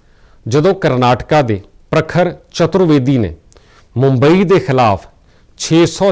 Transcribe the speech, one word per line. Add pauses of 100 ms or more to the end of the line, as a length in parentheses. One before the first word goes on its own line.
(460)
ਜਦੋਂ
ਕਰਨਾਟਕਾ
ਦੇ (320)
ਪ੍ਰਖਰ (200)
ਚਤੁਰਵੇਦੀ
ਨੇ (640)
ਮੁੰਬਈ
ਦੇ
ਖਿਲਾਫ (500)
ਛੇ
ਸੌ